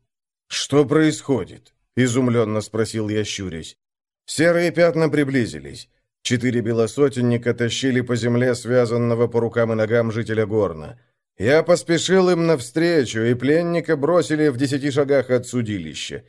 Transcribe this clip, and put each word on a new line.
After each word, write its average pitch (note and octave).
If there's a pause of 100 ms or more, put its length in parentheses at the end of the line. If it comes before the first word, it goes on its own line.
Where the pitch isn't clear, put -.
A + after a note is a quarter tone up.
(520)
«Что -
происходит?» — D3 (220)
изумленно A#2
спросил A2
я, G#2+
щурясь. F2 (480)
Серые E3+
пятна E3
приблизились. A#2 (340)
Четыре B2
белосотенника A#2+
тащили B2
по B2
земле A#2+
связанного A#2+
по A#2
рукам A#2
и A2+
ногам A2+
жителя A2
Горна. F2 (380)
Я C#3+
поспешил F3
им E3+
навстречу, D#3
и A#2+
пленника D#3+
бросили D3+
в B2
десяти C#3
шагах C3+
от B2
судилища. F2